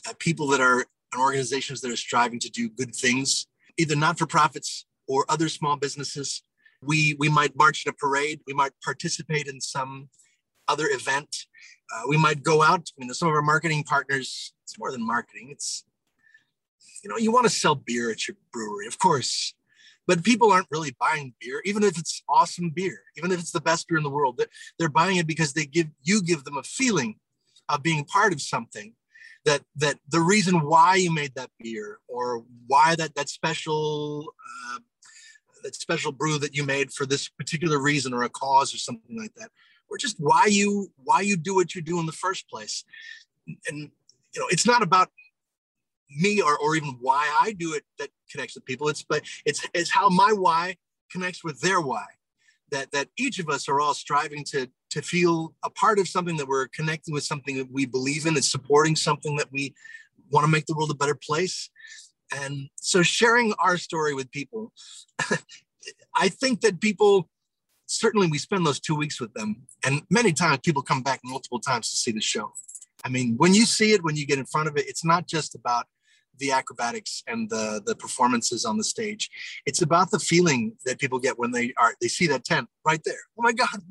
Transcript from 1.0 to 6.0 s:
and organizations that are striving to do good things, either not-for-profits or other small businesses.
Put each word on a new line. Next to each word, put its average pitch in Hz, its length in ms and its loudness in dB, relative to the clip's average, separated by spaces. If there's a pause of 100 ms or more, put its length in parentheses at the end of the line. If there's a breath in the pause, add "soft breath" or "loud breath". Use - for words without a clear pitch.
and 127 80 -2
organizations 131 600 -2
that 123 100 -6
are 113 60 -6
striving 120 420 -2
to 120 100 -6
do 117 200 -4
good 123 260 -8
things, 131 520 0 (300 soft breath)
either 156 180 2
not-for-profits 156 920 0 (220)
or 135 220 0
other 156 200 0
small 147 260 -2
businesses. 139 680 -8 (400 soft breath)